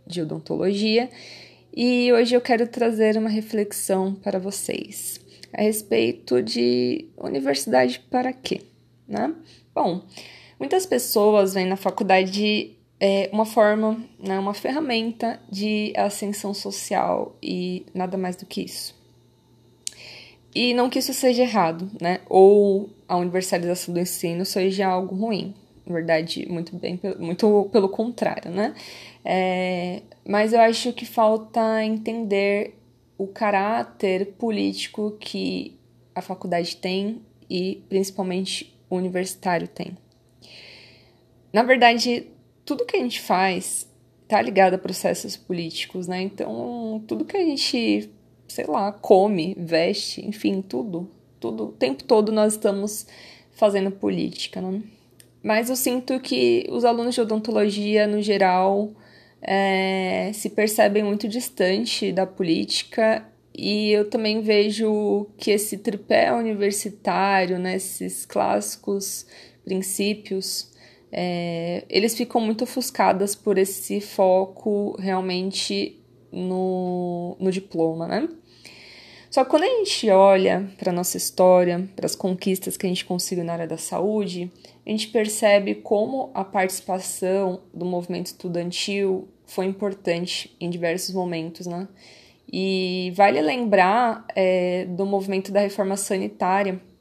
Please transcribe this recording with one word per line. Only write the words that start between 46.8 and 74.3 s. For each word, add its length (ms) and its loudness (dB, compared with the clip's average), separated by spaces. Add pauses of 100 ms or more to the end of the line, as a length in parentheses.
tudo 160 -2
que 120 -6
a 80 2
gente, 640 0 (380)
sei 200 -8
lá, 260 0
come, 680 4
veste, 640 -2
enfim, 380 -2
tudo, 480 -6 (300)
tudo, 240 -6
o 80 -10
tempo 320 -4
todo 260 4
nós 220 4
estamos 540 -2 (460)
fazendo 380 2
política, 720 -4
né? 220 -6 (600)
Mas 280 0
eu 60 -2
sinto 440 -2
que 500 2
os 140 -2
alunos 300 2
de 60 0
odontologia, 840 2
no 160 0
geral, 680 2 (500)
é, 920 0
se 160 -6
percebem 520 4
muito 240 -2
distante 840 -2
da 140 0
política, 1000 0 (300)
e 340 0
eu 180 4
também 320 0
vejo 840 2 (100)
que 140 0
esse 280 0
tripé 540 2
universitário, 1300 0
né, 180 -2
esses 480 -8
clássicos 1000 -4 (380)
princípios, 1080 -4 (400)
é, 800 -4
eles 260 2
ficam 260 -2
muito 240 0
ofuscadas 720 0
por 240 0
esse 420 -2
foco 1000 0